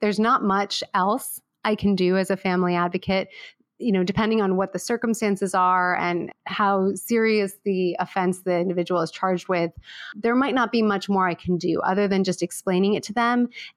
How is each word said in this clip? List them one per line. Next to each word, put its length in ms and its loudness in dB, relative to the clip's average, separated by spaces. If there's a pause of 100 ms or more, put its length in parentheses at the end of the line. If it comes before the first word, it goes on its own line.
there's 180 0
not 220 2
much 420 0 (100)
else 460 -2 (240)
I 100 2
can 200 2
do 240 2
as 120 0
a 60 0
family 380 0
advocate. 540 -2 (520)
You 120 0
know, 100 4
depending 380 0
on 160 2
what 160 -2
the 80 -6
circumstances 720 -2
are 400 2
and 380 -2 (140)
how 500 0
serious 580 0 (100)
the 360 0
offense 400 -2
the 180 0
individual 440 0
is 100 -4
charged 360 -2
with, 220 0 (460)
there 180 0
might 220 2
not 160 0
be 100 2
much 260 0
more 200 4
I 60 0
can 240 -2
do 240 0
other 260 2
than 160 2
just 180 -2
explaining 520 0
it 100 -2
to 80 -8
them 360 2 (280)